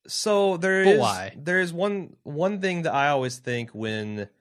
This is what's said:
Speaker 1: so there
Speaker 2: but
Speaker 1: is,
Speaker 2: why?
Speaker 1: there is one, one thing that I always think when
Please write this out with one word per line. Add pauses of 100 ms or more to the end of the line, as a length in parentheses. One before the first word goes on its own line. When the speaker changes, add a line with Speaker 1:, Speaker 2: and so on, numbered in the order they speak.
Speaker 1:
so
there
Speaker 2:
but
Speaker 1:
is,
Speaker 2:
why?
Speaker 1:
there
is
one,
one
thing
that
I
always
think
when (120)